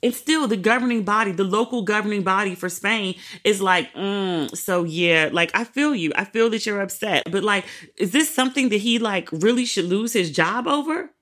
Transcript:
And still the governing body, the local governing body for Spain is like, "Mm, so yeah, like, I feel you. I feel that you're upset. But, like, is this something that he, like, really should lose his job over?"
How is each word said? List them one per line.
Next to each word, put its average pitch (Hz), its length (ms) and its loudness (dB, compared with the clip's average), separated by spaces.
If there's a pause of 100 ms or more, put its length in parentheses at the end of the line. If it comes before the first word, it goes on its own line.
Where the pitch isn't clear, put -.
And 240 120 2
still 302 340 0
the 214 100 2
governing 233 460 2
body, 208 280 0
the 185 140 0
local 220 380 0
governing 208 400 0
body 190 320 0
for 180 120 -6
Spain 196 480 -2 (300)
is 202 160 2
like, 185 320 2
"Mm, 190 600 -2
so 180 300 -2
yeah, 165 480 2
like, 170 220 2
I 214 100 2
feel 285 320 0
you. 165 180 -2
I 202 120 -2
feel 226 240 2
that 220 160 -2
you're 202 160 -2
upset. 190 500 -2
But, 190 120 0
like, 202 200 0 (320)
is 185 160 -2
this 294 180 4
something 262 380 0
that 208 140 2
he, 233 180 2
like, 202 320 -2
really 226 320 2
should 202 220 -2
lose 202 260 0
his 180 180 0
job 180 380 0
over?" 302 440 -2 (100)